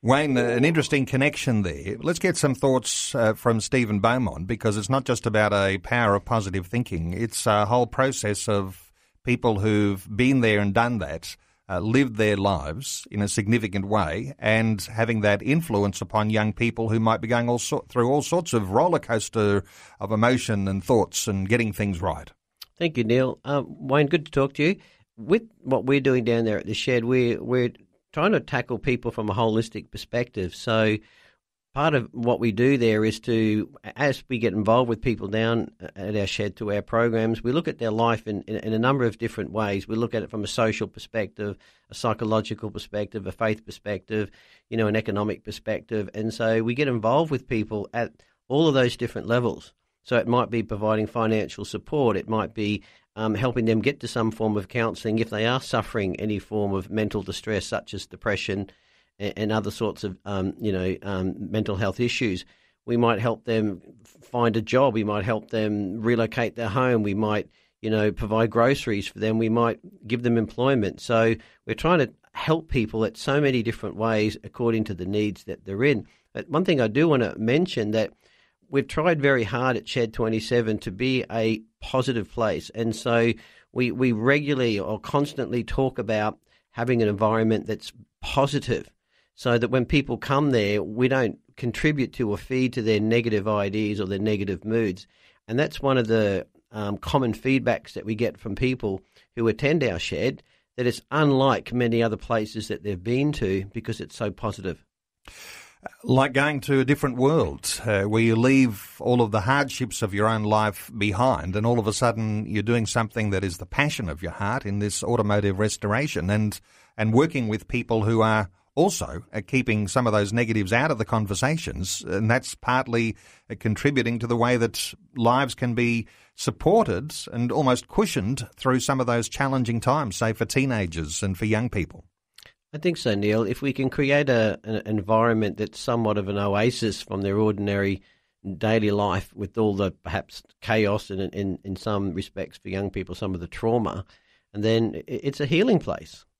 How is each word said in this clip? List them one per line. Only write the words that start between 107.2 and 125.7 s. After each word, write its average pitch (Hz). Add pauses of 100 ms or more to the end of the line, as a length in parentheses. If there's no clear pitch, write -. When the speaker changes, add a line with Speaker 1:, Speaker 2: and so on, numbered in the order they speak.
Speaker 1:
uh, 101
where 110
you 113
leave 123
all 123
of 113
the 104
hardships 131
of 101
your 104
own 110
life 107
behind, 101
and 107
all 120
of 110
a 104
sudden 110
you're 104
doing 113
something 110
that 98
is 90
the 92
passion 135
of 76
your 82
heart 104
in 101
this 104
automotive 104
restoration, 104
and, 107 (380)
and 110
working 135
with 107
people 113
who 110
are 107 (260)
also, 143 (100)
uh, 110
keeping 110
some 123
of 110
those 101
negatives 110
out 139
of 131
the 110
conversations, 107
and 104
that's 123
partly, 117 (340)
uh, 113
contributing 117
to 117
the 120
way 120
that - (220)
lives 123
can 123